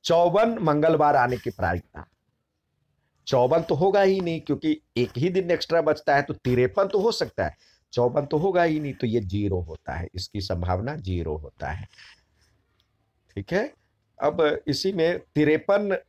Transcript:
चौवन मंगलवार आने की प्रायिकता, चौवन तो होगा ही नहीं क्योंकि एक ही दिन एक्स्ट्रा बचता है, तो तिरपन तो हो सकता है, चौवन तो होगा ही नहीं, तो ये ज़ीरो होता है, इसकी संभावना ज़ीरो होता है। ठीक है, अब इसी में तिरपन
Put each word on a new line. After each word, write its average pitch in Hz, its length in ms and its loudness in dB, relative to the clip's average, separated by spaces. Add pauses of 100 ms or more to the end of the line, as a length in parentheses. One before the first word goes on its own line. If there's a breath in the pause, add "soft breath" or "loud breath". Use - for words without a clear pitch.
चौवन 175 580 2
मंगलवार 151 540 4
आने 123 220 2
की - 120 -6
प्रायिकता, 87 560 -4 (1200)
चौवन 135 340 2
तो 165 140 -2
होगा 196 260 2
ही 190 200 2
नहीं 165 200 -4
क्योंकि 156 400 -2 (160)
एक 123 200 0
ही 160 120 0
दिन 175 220 0
एक्स्ट्रा 165 300 0
बचता 151 340 2
है, 143 60 4
तो - 120 -6
तिरपन 123 540 0
तो 202 120 0
हो 220 120 2
सकता - 340 -4
है, 73 100 -8 (380 soft breath)
चौवन 123 320 0
तो 156 120 -2
होगा 175 260 2
ही 156 160 0
नहीं, 143 140 -6
तो - 140 -4
ये 113 120 0
ज़ीरो 98 400 -2
होता 80 340 -12
है, 87 220 -8
इसकी 95 260 -8
संभावना 92 540 -4
ज़ीरो 87 420 -6
होता 73 320 -12
है। 90 180 -10 (1500 loud breath)
ठीक 104 180 -8
है, 226 200 -4 (500)
अब 175 440 0
इसी 170 240 -2
में 175 280 0
तिरपन 180 760 0 (120)